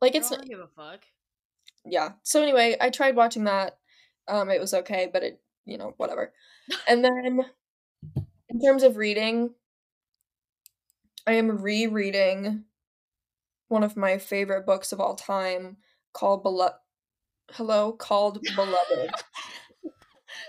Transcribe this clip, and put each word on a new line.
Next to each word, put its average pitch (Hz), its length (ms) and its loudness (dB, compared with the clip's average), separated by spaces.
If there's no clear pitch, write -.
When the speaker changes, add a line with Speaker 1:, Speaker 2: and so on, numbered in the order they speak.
Speaker 1:
Like, 254 100 6
Speaker 2:
Girl, 302 80 2
Speaker 1:
it's 302 140 -4
Speaker 2:
I - 20 -4
don't 269 140 -12
give 202 100 -16
a 170 80 -20
fuck. 160 380 -20
Speaker 1:
Yeah. 165 280 -2
So 302 200 2
anyway, 240 380 4
I 247 80 2
tried 269 260 2
watching 233 300 2
that. 196 320 -2
Um, 202 220 0
it 190 100 2
was 190 140 -2
okay, 185 400 -2
but 180 100 0
it, - 160 -8
you - 140 -12
know, - 180 -12
whatever. - 380 -4
Speaker 2:
<laughs> - 300 -8
Speaker 1:
And 240 160 6
then, 254 400 0
in 233 100 -6
terms 269 240 6
of 233 140 6
reading, 220 540 0
I 226 80 2
am 220 280 2
rereading 202 1040 0
one 214 140 2
of 214 120 -2
my 196 220 2
favorite 196 480 -4
books 190 260 0
of 196 80 -6
all 196 160 -2
time 185 600 -4
called 196 320 0
Belo-, 185 300 0
hello, 214 420 0
called 208 480 0
Speaker 2:
<laughs> 202 140 -6
Speaker 1:
Beloved. 180 560 0
Speaker 2:
Oh - 60 -14